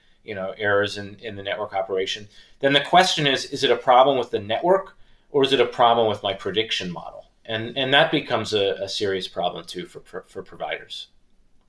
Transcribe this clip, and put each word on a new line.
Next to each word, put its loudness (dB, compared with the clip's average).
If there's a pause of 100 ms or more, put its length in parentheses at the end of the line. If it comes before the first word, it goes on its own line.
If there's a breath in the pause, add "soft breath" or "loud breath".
(240)
you -10
know, -6
errors 0
in, -12
in -10
the -10
network -6
operation, -4 (320 soft breath)
then 2
the 6
question 4
is, 0
is -4
it 2
a 4
problem 6
with -4
the -2
network 0 (340)
or 2
is 2
it 4
a 6
problem 4
with -2
my -2
prediction -4
model? -14 (200)
And, -6
and 0
that 4
becomes -2
a, 2
a -6
serious -2
problem -6
too -10
for, -18
for, -14
for -14
providers. -12 (600)